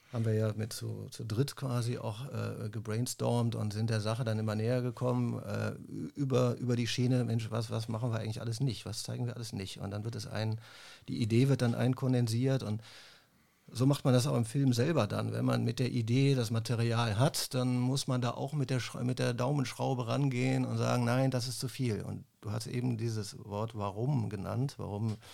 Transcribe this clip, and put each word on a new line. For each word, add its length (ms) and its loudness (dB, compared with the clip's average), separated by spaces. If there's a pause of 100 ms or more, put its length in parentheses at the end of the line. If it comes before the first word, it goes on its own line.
(120)
haben 140 0
wir 100 4
ja 180 2
mit 200 -6
zu, 360 -8
zu 160 -10
dritt 300 0
quasi 420 -2
auch, 340 -8
äh, 380 -6
gebrainstormt 840 0
und 180 -2
sind 160 0
der 100 2
Sache 240 -2
dann 140 0
immer 160 0
näher 300 0
gekommen, 580 0
äh, 300 -2 (180)
ü-, 240 -6
über, 440 2
über 180 0
die 100 0
Schiene, 380 2
Mensch, 260 0
was, 220 -2
was 160 -4
machen 240 -2
wir 80 0
eigentlich 200 -6
alles 200 -4
nicht? 260 -2
Was 160 -6
zeigen 240 -4
wir 100 -6
alles 180 -8
nicht? 260 -6
Und 100 -6
dann 140 -4
wird 100 -4
es 140 -8
ein, 340 -2 (460)
die 120 -4
Idee 300 6
wird 140 4
dann 100 4
einkondensiert 880 2
und 220 -4 (880)
so 160 4
macht 180 2
man 80 6
das 140 6
auch 100 0
im 80 2
Film 260 2
selber 360 2
dann. 240 -2
Wenn 140 -2
man 180 2
mit 160 0
der 100 2
Idee 460 4
das 160 0
Material 640 0
hat, 380 2
dann 240 2
muss 260 0
man 160 0
da 100 0
auch 220 -6
mit 160 -2
der 100 0
Schra-, 240 -6
mit 140 0
der 160 2
Daumenschraube 720 0
rangehen 600 2
und 120 -2
sagen, 280 2
nein, 260 4
das 160 -2
ist 120 -6
zu 80 -4
viel. 360 0
Und 200 -6 (180)
du 100 -6
hast 160 -4
eben 320 -2
dieses 400 -4
Wort 360 -4
Warum 540 0
genannt, 480 -4
warum 400 -4 (160)